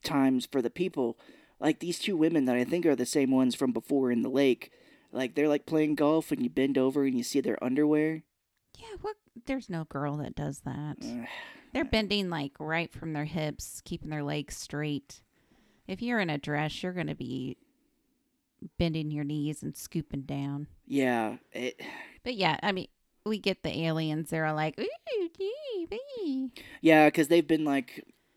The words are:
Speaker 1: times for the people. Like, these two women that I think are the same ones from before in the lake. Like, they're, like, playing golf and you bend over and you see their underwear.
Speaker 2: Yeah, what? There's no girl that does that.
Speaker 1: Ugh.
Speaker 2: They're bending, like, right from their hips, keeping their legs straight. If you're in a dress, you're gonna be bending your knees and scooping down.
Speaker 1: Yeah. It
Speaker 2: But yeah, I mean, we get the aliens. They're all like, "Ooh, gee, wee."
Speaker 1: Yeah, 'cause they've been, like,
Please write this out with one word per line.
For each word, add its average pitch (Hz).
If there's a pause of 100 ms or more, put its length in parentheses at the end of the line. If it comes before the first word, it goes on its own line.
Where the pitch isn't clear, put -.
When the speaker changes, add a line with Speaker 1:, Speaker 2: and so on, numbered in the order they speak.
Speaker 1:
times 135
for 135
the 117
people. 147 (400)
Like, 151
these 170
two 196
women 156
that 127
I 123
think 170
are 147
the 120
same 139
ones 131
from 127
before 127
in 117
the 117
lake. 135 (420)
Like, 127
they're, 147
like, 147
playing 156
golf 151
and 127
you 123
bend 135
over 135
and 131
you 120
see -
their 127
underwear. 151 (560)
Speaker 2:
Yeah, 427
what? 415 (300)
There's 269
no 165
girl 143
that -
does -
that. 143
Speaker 1:
Ugh. - (480)
Speaker 2:
They're 330
bending, 202
like, 147
right 160
from 160
their 151
hips, 151
keeping 170
their 151
legs 143
straight. - (680)
If 190
you're 240
in 175
a 147
dress, 151
you're 180
gonna 156
be 127 (1200)
bending 160
your 147
knees 151
and 147
scooping -
down. 139 (200)
Speaker 1:
Yeah. 123 (160)
It - (420)
Speaker 2:
But 247
yeah, 180
I 202
mean, 185 (360)
we 214
get 190
the 160
aliens. 160
They're 160
all 156
like, 156
"Ooh, 440 (100)
gee, 427
wee." 403 (300)
Speaker 1:
Yeah, 156
'cause 151
they've 165
been, 156
like, 139 (320)